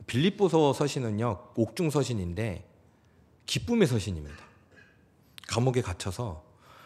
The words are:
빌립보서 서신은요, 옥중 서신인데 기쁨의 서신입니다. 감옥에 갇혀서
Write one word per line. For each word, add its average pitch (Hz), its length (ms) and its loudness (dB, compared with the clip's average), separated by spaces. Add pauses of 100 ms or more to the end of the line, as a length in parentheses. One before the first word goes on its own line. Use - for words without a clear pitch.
빌립보서 160 640 4
서신은요, 120 840 -2
옥중 147 360 0
서신인데 107 760 -2 (800)
기쁨의 226 400 2
서신입니다. 87 500 -4 (1120)
감옥에 123 340 0
갇혀서 92 600 -8 (420)